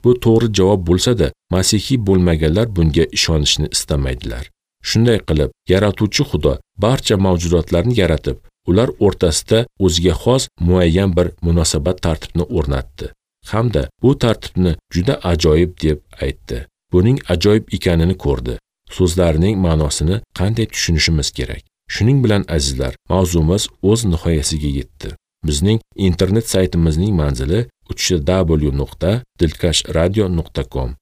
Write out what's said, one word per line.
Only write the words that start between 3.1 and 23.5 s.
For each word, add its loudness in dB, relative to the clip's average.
istamaydilar. -6
Shunday 2
qilib, 0
yaratuvchi 0
Xudo 0
barcha 0
mavjudotlarni 0
yaratib, 0
ular 2
o'rtasida 0
o'ziga 2
xos 0
muayyan 2
bir 2
munosabat 0
tartibni -4
o'rnatdi. -6
Hamda -2
bu 2
tartibni 0
juda -2
ajoyib 2
deb -2
aytdi. -8
Buning 2
ajoyib 2
ekanini 0
ko'rdi. -4
So'zlarining 2
ma'nosini 0
qanday -2
tushunishimiz -2
kerak? -10
Shuning 2
bilan, 2
azizlar, -4
mavzumiz 2